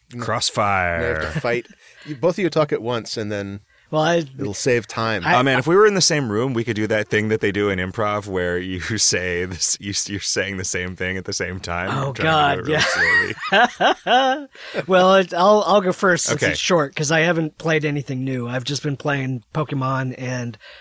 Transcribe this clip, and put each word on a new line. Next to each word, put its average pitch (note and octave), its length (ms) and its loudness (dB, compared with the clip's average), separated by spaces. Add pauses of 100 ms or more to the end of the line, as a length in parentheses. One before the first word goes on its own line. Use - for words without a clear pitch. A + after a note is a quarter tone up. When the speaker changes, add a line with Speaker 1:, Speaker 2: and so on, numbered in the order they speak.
(180)
Speaker 1:
<laughs> - 20 -
Speaker 2:
Crossfire. G2+ 800 0
Speaker 1:
You D#2+ 240 -2
have D#2 100 -4
to D#3 60 -4
fight. A#2+ 260 -2 (380)
You, D3 120 -10
both E3 180 0
of - 60 -12
you E3+ 100 2
talk D3+ 220 0
at G2+ 100 -2
once, A2+ 340 -4
and G#2 140 -4
then G2+ 300 -6 (320)
Speaker 3:
Well, D#3 100 2
I E3+ 140 2
Speaker 1:
it'll C3 380 -4
save A#2+ 340 0
time. A2+ 360 -2
Speaker 3:
I D#3 140 4
Speaker 2:
Oh, B2+ 60 4
man, C3 160 2
if C3+ 80 -2
we F3 80 6
were G#3+ 100 8
in G#3 80 4
the F#3 60 0
same C#3+ 320 2
room, B2+ 200 0
we A#2 120 0
could A#2 100 -2
do G#2+ 140 -2
that G#2+ 200 0
thing G#2+ 200 0
that A2 120 0
they G#2 120 0
do G#2 180 2
in F#2+ 80 0
improv G#2 480 -2
where F2+ 320 -2
you F#2 220 -6
<laughs> G#2 180 -4
say F2+ 460 0
this, F#2 360 -4
you, G2 140 -6 (180)
you're G2 80 -4
saying G2+ 360 -2
the F#2 80 -6
same F2+ 320 -6
thing F#2 200 -4
at F#2 100 -8
the G2+ 60 -6
same F2+ 280 -6
time. F2 320 -4
Speaker 3:
Oh, C#3 140 -2
Speaker 2:
You're C3+ 80 -6
trying D3+ 440 2
to F2+ 40 -8
Speaker 3:
God, - 40 -8
Speaker 2:
do D#3 60 -2
it C#4 240 0
really B5+ 380 2 (180)
Speaker 3:
yeah. A3 140 6 (280)
Speaker 2:
slowly. C4 540 0 (340)
Speaker 3:
<laughs> C3 60 -10
Well, F#3 260 6
it, F#3+ 180 4
I'll, G3+ 320 6
I'll G3 160 6
go F#3 120 2
first F3+ 320 2
since - 180 -2
Speaker 2:
Okay. G2+ 100 4
Speaker 3:
it's D#2 80 -4
short, C#3 360 0
'cause D3+ 160 -2
I D#3+ 80 4
haven't E3 360 0
played D#3 280 0
anything C#3+ 400 -4
new. B2+ 240 -4
I've B2 160 -4
just C#3+ 180 -6
been C#3+ 140 -4
playing C3+ 480 -4 (100)
Pokemon, C3 640 -2
and B2 400 -6 (220)